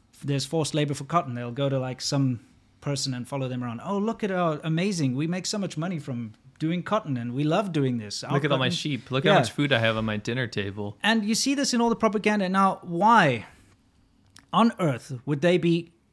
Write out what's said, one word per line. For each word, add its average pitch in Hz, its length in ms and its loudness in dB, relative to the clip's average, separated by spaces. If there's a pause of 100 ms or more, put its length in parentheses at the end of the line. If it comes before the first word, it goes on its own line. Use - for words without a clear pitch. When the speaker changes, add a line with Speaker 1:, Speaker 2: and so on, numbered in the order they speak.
(240)
Speaker 1:
there's 139 200 0
forced 156 300 -2
labor 147 200 0
for 139 100 -8
cotton." 139 300 -2
They'll 120 180 -8
go 139 160 0
to, 135 100 0
like, 127 220 -6
some 135 400 0 (400)
person 135 340 -4
and 123 140 -10
follow 135 200 -4
them 123 140 -6
around. 117 220 -6
"Oh, 196 140 -2
look 214 260 -2
at 190 80 -2
our 170 320 0
amazing, 160 500 0
we 151 140 -2
make 180 180 -4
so 214 120 -4
much 175 180 -6
money 165 240 -4
from 117 320 -8 (260)
doing 165 240 -2
cotton 196 340 -2
and 120 180 -6
we 143 100 -2
love 180 280 0
doing 131 260 0
this. 104 260 -8
Our 123 80 -6
Speaker 2:
Look 139 120 2
at 143 60 2
all 139 80 2
my 127 80 2
Speaker 1:
cotton." 165 100 0
Speaker 2:
sheep. 143 360 -6
Look 135 120 0
Speaker 1:
Yeah. 202 100 6
Speaker 2:
how 175 60 8
much 113 120 0
food 143 200 0
I 120 60 6
have 113 180 2
on 110 80 -2
my 107 120 0
dinner 117 320 -2
table. 101 560 -6
Speaker 1:
And 214 200 2
you 214 120 0
see 277 180 0
this 277 180 -2
in 240 80 2
all 233 80 2
the 233 80 2
propaganda. 214 520 0
Now, 190 340 2
why 175 640 4 (1080)
on 226 280 4
earth 139 320 -2 (140)
would 143 140 -2
they 175 180 4
be 170 340 0 (200)